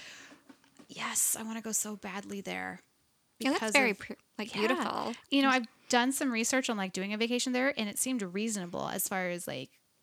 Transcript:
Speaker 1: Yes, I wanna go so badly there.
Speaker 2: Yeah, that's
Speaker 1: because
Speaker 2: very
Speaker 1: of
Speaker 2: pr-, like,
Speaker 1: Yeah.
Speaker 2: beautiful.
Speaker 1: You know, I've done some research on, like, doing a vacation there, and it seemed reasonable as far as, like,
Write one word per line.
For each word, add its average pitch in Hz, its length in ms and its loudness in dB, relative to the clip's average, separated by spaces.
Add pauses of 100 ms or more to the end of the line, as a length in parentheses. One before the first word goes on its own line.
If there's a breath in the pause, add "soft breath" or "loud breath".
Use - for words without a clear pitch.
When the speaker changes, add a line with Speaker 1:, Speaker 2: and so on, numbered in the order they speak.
(880 loud breath)
Speaker 1:
Yes, - 520 0
I 220 40 -6
wanna 220 180 -6
go 220 100 -4
so 214 260 0
badly 202 440 -8
there. 185 400 -4 (560)
Speaker 2:
Yeah, 262 140 2
that's 349 80 2
Speaker 1:
because 220 140 0
Speaker 2:
very 254 180 4
Speaker 1:
of 196 80 -2
Speaker 2:
pr-, - 140 -12 (260)
like, 214 160 -6
Speaker 1:
Yeah. 196 120 -2
Speaker 2:
beautiful. 254 480 0 (140)
Speaker 1:
You 277 140 4
know, 269 60 6
I've 254 180 4 (220)
done 247 220 6
some 269 200 2
research 240 380 2
on, 226 80 0
like, 190 160 -2
doing 196 200 -2
a 214 40 -2
vacation 240 360 2
there, 262 240 2
and 220 100 0
it 196 120 -6
seemed 254 240 0
reasonable 185 680 -2
as - 180 -2
far 185 220 0
as, 175 180 -4
like, 135 220 -6 (340)